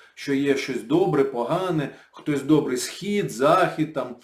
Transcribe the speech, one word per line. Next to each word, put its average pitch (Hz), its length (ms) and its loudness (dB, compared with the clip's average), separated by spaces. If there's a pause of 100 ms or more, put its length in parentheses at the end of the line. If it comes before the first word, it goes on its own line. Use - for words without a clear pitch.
(140)
що 139 200 -4
є 139 220 2
щось 120 260 -4
добре, 147 420 2
погане, 151 720 -2 (160)
хтось 143 320 -4
добрий 135 340 2
схід, 190 540 -4
захід, 156 640 2
там, 123 300 -6